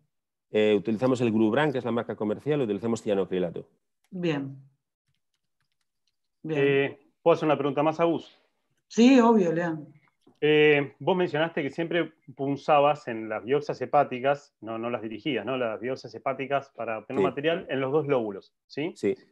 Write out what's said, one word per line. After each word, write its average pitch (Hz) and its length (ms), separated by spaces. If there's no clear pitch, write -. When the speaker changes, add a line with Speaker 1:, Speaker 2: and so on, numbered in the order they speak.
Speaker 1:
Eh, 107 280
utilizamos 113 420
el 120 120
Grubran, 113 400
que 127 60
es 120 60
la 120 60
marca 117 240
comercial, 127 460
utilizamos 113 420
cianocrilato. 92 680
Speaker 2:
Bien. 143 460
Bien. 156 200
Speaker 3:
Eh, 139 380
¿puedo 170 120
hacer 156 120
una 147 120
pregunta 143 240
más, 156 180
Agus? 170 380
Speaker 2:
Sí, 247 320
obvio, 220 340
Lean. 160 360
Speaker 3:
Eh, 151 600
vos 170 160
mencionaste 165 460
que 139 80
siempre 165 420
punzabas 143 720
en 110 200
las 107 140
biopsias 135 380
hepáticas, 131 800
no, 113 180
no 117 120
las 117 120
dirigías, 110 420
¿no? 127 120
Las 110 240
biopsias 123 340
hepáticas 135 600
para 113 220
obtener 131 220
Speaker 1:
Sí. - 40
Speaker 3:
material 160 460
en 135 100
los 135 120
dos 147 140
lóbulos, 110 480
¿sí? 151 280
Speaker 1:
Sí, 98 220